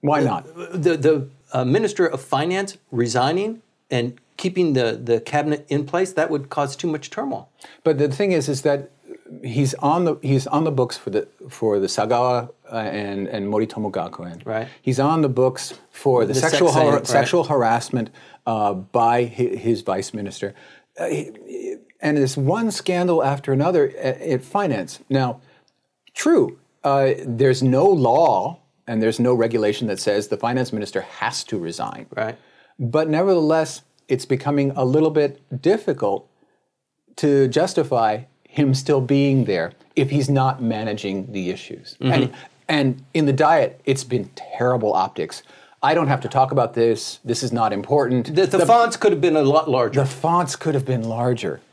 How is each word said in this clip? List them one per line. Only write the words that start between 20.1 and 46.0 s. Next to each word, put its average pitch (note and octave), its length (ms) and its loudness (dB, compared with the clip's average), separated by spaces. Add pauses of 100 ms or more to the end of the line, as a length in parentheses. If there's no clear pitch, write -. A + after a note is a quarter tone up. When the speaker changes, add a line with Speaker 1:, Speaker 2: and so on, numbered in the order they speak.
Speaker 1:
minister. G2+ 400 -8 (460)
Uh, E3+ 60 -4
he, - 680 -8 (240)
and D3+ 160 0
there's C3+ 200 0
one F#3+ 340 0
scandal F3 540 0
after C#3 280 -2
another D3 460 2
at, C3 220 -4
at C3+ 240 -2
finance. D3 560 -4 (100)
Now, C3 300 0 (720)
true, D4 440 2 (260)
uh, C#3 300 2 (120)
there's B2+ 340 2
no C3+ 260 4
law C#3+ 760 2 (260)
and A2 160 -2
there's A2+ 160 0
no B2 160 4
regulation A2+ 540 0
that G2 100 -4
says G#2 300 0
the G#2 80 -4
finance B2 360 -2
minister G#2 280 -4
has - 440 -6
to G#2+ 140 -6
resign. - 560 -8
Speaker 2:
Right. A2+ 220 -6 (420)
Speaker 1:
But D3 300 0
nevertheless, D#3+ 760 2 (240)
it's C3 180 -2
becoming C#3 520 0
a C3 80 0
little D#3 260 2
bit D3 300 0 (200)
difficult E3 680 0 (880)
to C#3 320 4
justify B2 760 0 (220)
him C#3 300 2
still C#3 260 2
being C3+ 440 2
there E2+ 280 -2 (240)
if C#3 140 2
he's C#3+ 200 0
not C3 320 2
managing G#2+ 720 -4
the F#2+ 180 -4
issues. - 500 -12
Speaker 2:
Mm-hmm. C3 120 0
Speaker 1:
And, C#3 200 0 (360)
and C#3 440 0
in D#3 140 0
the C#3 60 2
Diet, D3+ 520 2
it's C3+ 200 -2
been A#2 320 -4
terrible A#2+ 580 -2
optics. F#2 480 -4 (400)
I D3 120 2
don't E3 140 2